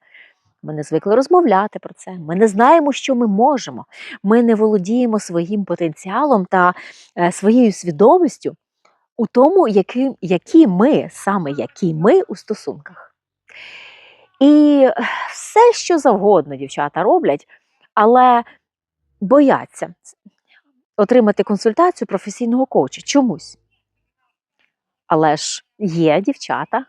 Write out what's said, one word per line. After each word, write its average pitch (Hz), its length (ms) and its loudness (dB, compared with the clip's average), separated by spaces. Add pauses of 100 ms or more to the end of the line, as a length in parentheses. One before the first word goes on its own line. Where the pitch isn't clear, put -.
(640)
Ми 151 120 -14
не 151 80 -8
звикли 160 320 -4
розмовляти 240 640 0
про - 160 -20
це, - 180 -20
ми 170 240 -8
не 220 120 4
знаємо, 277 440 2
що - 220 -4
ми 240 120 -2
можемо, 202 600 -2 (360)
ми 226 200 2
не 233 120 2
володіємо 214 680 -2
своїм 180 440 -6
потенціалом 190 800 -4
та, 180 300 0 (440)
е, 175 140 0
своєю 226 400 2
свідомістю 202 840 0 (600)
у 220 100 -4
тому, 302 420 2
які, 240 420 -2 (100)
які 190 460 2
ми, 190 460 0
саме 185 380 -6
які 147 440 -6
ми 240 280 2
у - 140 -10
стосунках. - 800 -14 (1300)
І 294 480 6 (420)
все, 466 420 2
що - 260 -2
завгодно 190 580 0
дівчата 143 460 -8
роблять, 220 460 -2 (460)
але 240 500 4 (760)
бояться 190 720 0 (1040)
отримати 214 460 2
консультацію 226 640 -2
професійного 233 580 -6
коуча - 360 -4
чомусь. 247 560 -4 (1500)
Але 156 300 0
ж - 280 -12 (140)
є 165 420 0
дівчата, 202 680 -6